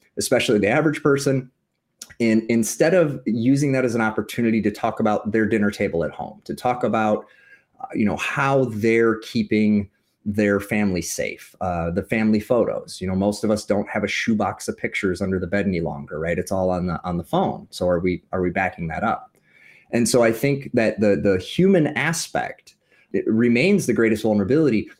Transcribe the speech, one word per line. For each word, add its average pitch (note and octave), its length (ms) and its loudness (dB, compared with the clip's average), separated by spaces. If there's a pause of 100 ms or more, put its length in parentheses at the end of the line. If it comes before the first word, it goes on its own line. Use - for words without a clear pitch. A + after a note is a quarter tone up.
(160)
especially - 420 2
the G2 100 4
average D3+ 340 0
person. C#3 480 0 (680)
And A2+ 240 4
instead A#2 500 2
of D#3 320 2
using C3 460 2
that C3 120 2
as A#2 100 0
an A#2 60 0
opportunity A2 600 0
to G#2+ 80 2
talk A2 300 -4
about G#2+ 320 0
their A2 120 2
dinner G#2 260 2
table E2+ 340 -2
at C#2+ 80 -6
home, - 320 -12
to A2 100 -8
talk B2+ 300 -2
about, G#2+ 420 0 (540)
uh, - 140 -12
you A2+ 100 0
know, G2 120 0
how C#3 500 0
they're A2+ 540 2
keeping G#2+ 680 0 (340)
their G2+ 360 0
family G2+ 420 -2
safe, - 580 -8
uh, E2+ 300 -4
the F#2 120 -2
family A2 380 0
photos. - 600 -2
You F#2 60 -6
know, F#2 80 -4
most G2+ 300 0
of G#2+ 60 0
us G#2+ 140 -2
don't G#2 240 -2
have G#2 140 -4
a G2+ 60 -2
shoebox G#2+ 580 -2
of G#2+ 100 -8
pictures F#2+ 440 -4
under F#2+ 180 -2
the F#2 80 -4
bed G2+ 200 -2
any F2+ 140 0
longer, D2 380 -8
right? E2+ 200 -2
It's F2+ 120 -6
all F#2 200 0
on F2+ 160 -2
the, F2 180 -4
on F2+ 120 -4
the E2+ 80 -4
phone. - 460 -2
So - 180 -2
are E2+ 120 2
we, F2+ 220 -2 (100)
are F#2 80 -2
we F2+ 100 0
backing F2 380 -4
that D#2+ 140 -6
up? - 340 -6 (560)
And A#2 160 2
so A#2+ 160 4
I A2+ 80 4
think C#3 400 -2
that A2 260 2
the, G2+ 160 4
the F#2 240 2
human F3 480 4 (100)
aspect, - 800 -4 (380)
it - 160 -2
remains A#2+ 580 4
the B2 60 0
greatest A2 320 2
vulnerability, A2 760 2